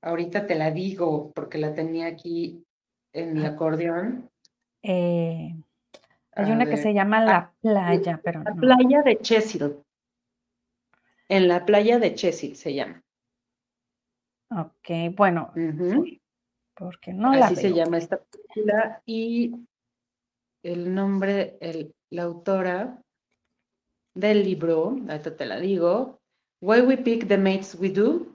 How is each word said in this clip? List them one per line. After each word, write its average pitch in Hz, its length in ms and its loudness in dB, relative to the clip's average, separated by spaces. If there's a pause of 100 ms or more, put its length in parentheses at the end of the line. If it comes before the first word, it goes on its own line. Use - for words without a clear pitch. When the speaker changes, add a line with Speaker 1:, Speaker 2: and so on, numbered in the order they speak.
Speaker 1:
Ahorita 170 440 -4
te 180 80 -2
la 156 160 0
digo, 170 640 -4
porque 151 240 -8
la 151 160 -4
tenía 165 320 -6
aquí 170 580 -8 (480)
en 165 220 -8
mi 151 100 -2
Speaker 2:
Ah. 151 60 -2
Speaker 1:
acordeón. 170 800 -4 (540)
Speaker 2:
Eh, 170 720 -2 (800)
hay 202 180 -2
Speaker 1:
A 226 40 4
Speaker 2:
una 233 120 4
que 247 60 -2
Speaker 1:
ver. 233 100 0
Speaker 2:
se 214 120 0
llama 202 300 2
La 196 120 6
Speaker 1:
Ah, - 240 -2
Speaker 2:
Playa, 180 640 0
pero 165 220 -6
Speaker 1:
La 214 80 -6
Speaker 2:
no. 175 80 -6
Speaker 1:
Playa 254 420 6
de 262 160 4
Chesil. 190 580 0 (1500)
En 190 200 6
La 175 180 2
Playa 208 320 4
de 214 160 0
Chesil 147 420 -4
se 147 180 -8
llama. 131 280 -10 (1500)
Speaker 2:
Ok, 170 680 -6
bueno, 180 400 2
Speaker 1:
Ujú. 175 500 0 (680)
Speaker 2:
porque 180 380 -14
no 226 220 2
la 254 120 6
Speaker 1:
Así 180 100 2
se - 120 0
Speaker 2:
veo. 175 80 2
Speaker 1:
llama 170 220 0
esta 170 240 -6
película. 214 800 -4
Y 233 480 -4 (1120)
el 175 320 -6
nombre, 196 680 -2
el, 160 320 -10 (180)
la 175 120 -8
autora 185 800 -4 (1120)
del 208 300 2
libro, 165 520 0 (120)
ahorita 151 280 -10
te 143 80 -8
la 107 140 -8
digo, 190 600 0 (420)
Why 220 200 6
We 254 160 6
Pick 233 300 0
the 202 80 4
Mates 190 420 0
We 185 120 0
Do 247 440 0